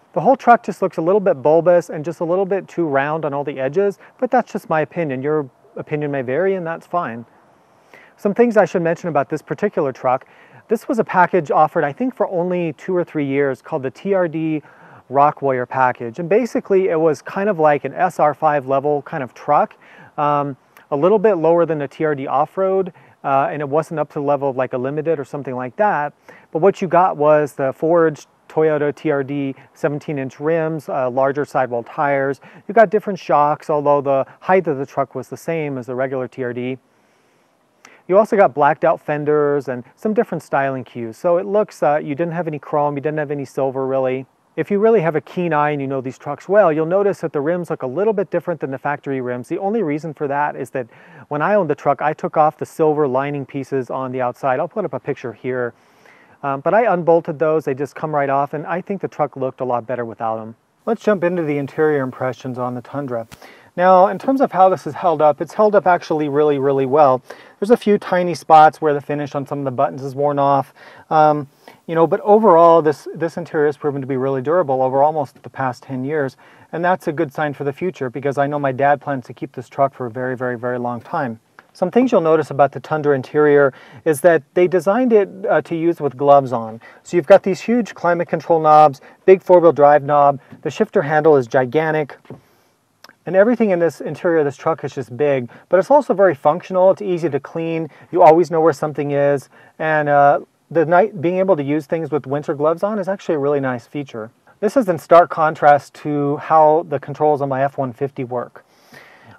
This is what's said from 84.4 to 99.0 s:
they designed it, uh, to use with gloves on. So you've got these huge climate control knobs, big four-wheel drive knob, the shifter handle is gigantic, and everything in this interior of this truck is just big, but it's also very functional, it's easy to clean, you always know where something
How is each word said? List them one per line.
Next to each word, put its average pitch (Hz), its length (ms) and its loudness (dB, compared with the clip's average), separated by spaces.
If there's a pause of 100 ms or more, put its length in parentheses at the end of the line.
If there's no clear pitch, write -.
they 180 160 4
designed 196 420 0
it, 202 160 4 (220)
uh, 160 140 2
to 170 120 -8
use 165 240 -2
with 143 160 -4
gloves 139 380 4
on. 113 260 -6 (240)
So - 140 -2
you've 156 100 -2
got 196 160 8
these 185 160 -4
huge 233 340 -2
climate 170 360 -2
control 165 320 0
knobs, 151 400 6 (240)
big 190 180 6
four-wheel 170 300 6
drive 143 280 6
knob, 143 380 2 (220)
the 156 100 -6
shifter 208 300 -2
handle 151 340 4
is 131 120 2
gigantic, 147 680 -2 (1080)
and 165 100 -2
everything 214 360 2
in 175 80 0
this 165 200 -2
interior 170 400 -2
of 147 60 0
this 139 100 -6
truck 160 300 -6
is 135 80 -10
just 123 240 -10
big, 135 320 -2 (180)
but 180 120 2
it's 185 120 0
also 277 220 2
very 180 220 2
functional, 180 560 2
it's 185 100 -2
easy 175 260 -4
to 139 140 -4
clean, 165 480 -6 (220)
you 175 100 2
always 160 300 6
know 175 100 0
where 160 100 4
something 147 400 -4